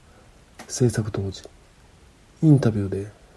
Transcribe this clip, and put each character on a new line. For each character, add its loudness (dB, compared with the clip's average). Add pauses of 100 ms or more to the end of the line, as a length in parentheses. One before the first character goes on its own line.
(680)
制 0
作 -4
当 -6
時、 -18 (1000)
イ 6
ン 8
タ 2
ビ -2
ュ -4
ー -8
で -6 (300)